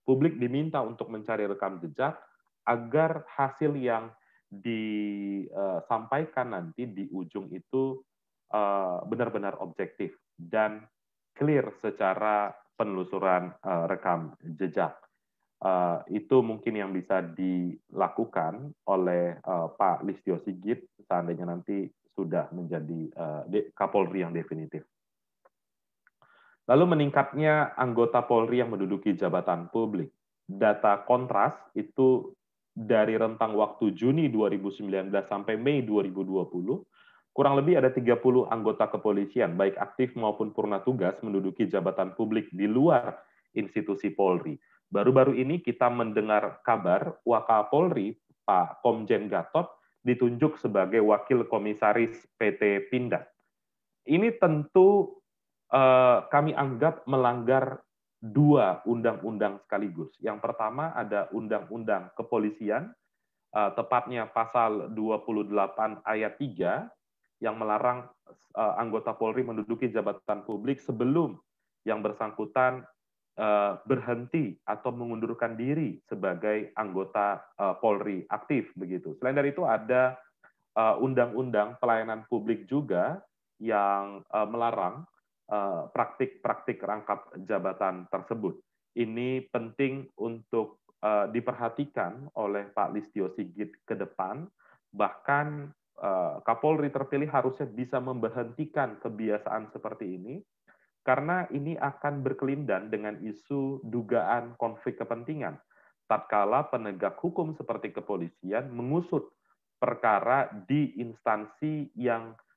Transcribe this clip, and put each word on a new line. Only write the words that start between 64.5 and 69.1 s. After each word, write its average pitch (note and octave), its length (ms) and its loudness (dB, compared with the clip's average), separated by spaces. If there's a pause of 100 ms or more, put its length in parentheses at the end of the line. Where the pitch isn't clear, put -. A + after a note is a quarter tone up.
dua G#2+ 240 0
puluh G#2+ 240 -2
delapan G2+ 600 -2
ayat A2 360 -2
tiga A2+ 480 -4 (520)
yang A2+ 160 -2
melarang, A2+ 520 -2 (480)
eh, G#2+ 240 0
anggota A2 320 -4